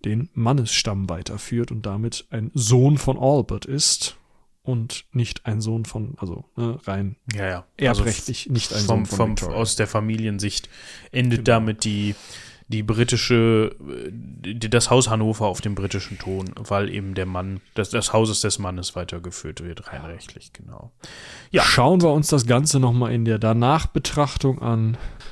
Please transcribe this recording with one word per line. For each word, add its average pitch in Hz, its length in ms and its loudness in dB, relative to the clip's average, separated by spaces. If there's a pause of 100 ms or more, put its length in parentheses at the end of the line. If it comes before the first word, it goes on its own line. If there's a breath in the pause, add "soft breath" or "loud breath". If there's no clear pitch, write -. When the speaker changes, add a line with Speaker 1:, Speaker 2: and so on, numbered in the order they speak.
Speaker 1:
den 113 300 -2
Mannesstamm 113 760 0
weiterführt 104 600 -6
und 110 140 -8
damit 107 440 -4
ein 110 240 -6
Sohn 127 440 6
von - 200 0
Albert 131 480 2
ist - 500 -2 (480)
und 120 480 -4
nicht - 340 -4
ein 110 160 -2
Sohn 113 240 -2
von, 110 320 -8
also, 87 280 -10 (100)
ne, 117 300 -4
rein 98 320 -4 (180)
Speaker 2:
Ja, 101 120 -6
ja. 90 180 -6 (120)
Speaker 1:
erbrechtlich 117 720 0
Speaker 2:
Also - 0 -
f-, 139 40 0
Speaker 1:
nicht 117 200 -2
ein 110 60 0
Speaker 2:
vom, 104 80 2
Speaker 1:
Sohn 101 180 2
von 98 120 -4
Speaker 2:
vom, 110 140 2
Speaker 1:
Victoria. 98 260 -2
Speaker 2:
aus 113 180 0
der 107 120 0
Familiensicht 107 840 -2 (420 loud breath)
endet 117 340 2
Speaker 1:
Genau. 117 140 6
Speaker 2:
damit 110 240 0
die, 104 320 0 (520 loud breath)
die 110 140 -2
britische, 113 920 2 (120)
äh, 64 240 -10
die, 113 580 -8
das 117 200 4
Haus 120 200 4
Hannover 110 360 0
auf 92 160 -2
dem 104 140 -4
britischen 98 420 -6
Ton, 95 280 -6 (100)
weil 101 340 -2
eben 95 240 -6
der 92 140 -4
Mann, 92 320 -6 (160)
das, 101 160 -2
das 110 200 -2
Haus 110 180 4
ist 104 140 -2
des 104 140 0
Mannes 92 380 -6
weitergeführt 87 640 -10
wird, 85 300 -12
rein - 100 -12
Speaker 1:
Ja. 80 60 -14
Speaker 2:
rechtlich, - 460 -18
genau. - 380 -18 (600 loud breath)
Ja. - 100 6
Speaker 1:
Schauen 160 400 6
wir 165 100 6
uns 151 180 4
das 135 180 4
Ganze 135 320 4
noch 123 140 6
mal 120 180 2
in 117 140 2
der 113 120 2
Danach-Betrachtung 131 1300 2
an. 113 340 2 (340 loud breath)